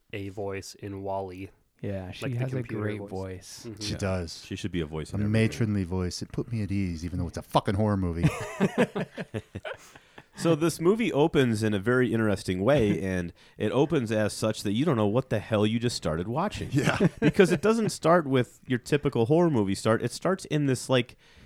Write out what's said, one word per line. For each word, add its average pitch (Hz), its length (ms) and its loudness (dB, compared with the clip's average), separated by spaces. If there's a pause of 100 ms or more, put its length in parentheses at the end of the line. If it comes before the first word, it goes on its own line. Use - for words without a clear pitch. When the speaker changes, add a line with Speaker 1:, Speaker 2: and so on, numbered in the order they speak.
(140)
Speaker 1:
a 98 160 -8
voice 98 460 -8
in 98 280 -10
Wall-E. 95 460 -6 (320)
Speaker 2:
Yeah, 95 300 -6
she - 140 -10
Speaker 1:
Like 131 80 -4
the 120 60 -4
Speaker 2:
has 127 140 -4
a - 40 -6
Speaker 1:
computer 110 240 -6
Speaker 2:
great 107 180 -4
Speaker 1:
voice. 101 120 -12
Speaker 2:
voice. 92 560 -10
Speaker 1:
Mm-hmm. 104 160 -12
Speaker 3:
She 101 80 -6
Speaker 4:
Yeah. - 80 -4
Speaker 3:
does. 92 460 -4
Speaker 4:
She 98 100 -8
should 92 160 -6
be 85 100 0
a 78 60 -2
voice 76 260 -6
Speaker 3:
A - 20 -6
Speaker 4:
in 101 60 0
everything. 104 100 0
Speaker 3:
matronly 110 520 2
voice. 90 400 -2
It - 80 -12
put 123 200 -6
me 113 120 -2
at 95 80 -4
ease, 90 340 -2
even 90 140 -4
though 87 80 -2
it's - 100 -10
a 78 60 -8
fucking 117 320 0
horror 104 220 2
movie. 85 300 0 (320)
Speaker 4:
<laughs> - 380 0 (1400)
So 165 140 4
this 156 260 0
movie 202 320 2
opens 131 520 4
in 107 100 2
a 98 60 0
very 120 340 2
interesting 98 480 2
way, 110 400 4
Speaker 3:
<laughs> - 20 -4
Speaker 4:
and 90 300 -2 (240)
it 104 140 -2
opens 135 400 0
as 107 220 0
such - 280 -2
that 101 120 -2
you 127 120 0
don't 160 100 2
know 107 120 2
what 113 240 0
the 110 80 0
hell 104 260 2
you 110 140 0
just 117 180 -2
started 85 300 -4
watching. 147 440 -6
Speaker 3:
Yeah. 147 420 2
Speaker 4:
<laughs> - 60 -20
Because 180 320 6
it 160 100 2
doesn't 220 280 2
start 160 380 2
with 131 400 0
your 123 100 2
typical 131 480 0
horror 165 240 6
movie 101 240 4
start. 110 300 2
It 120 80 -2
starts - 340 -2
in 147 220 0
this, 127 220 0
like, 127 260 2 (300)